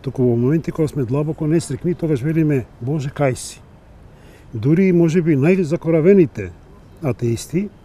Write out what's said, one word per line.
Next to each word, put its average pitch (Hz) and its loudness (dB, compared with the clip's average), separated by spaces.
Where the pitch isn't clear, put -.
туку 131 -4
во 120 2
моменти 139 0
кога 156 -2
сме 139 -4
длабоко 151 -4
несреќни, 156 -2
тогаш 156 -2
велиме: 151 0
„Боже, 139 -4
кај 139 -2
си?“ - -14
Дури 165 2
може 170 4
би 156 2
најзакоравените 165 2
атеисти 127 -4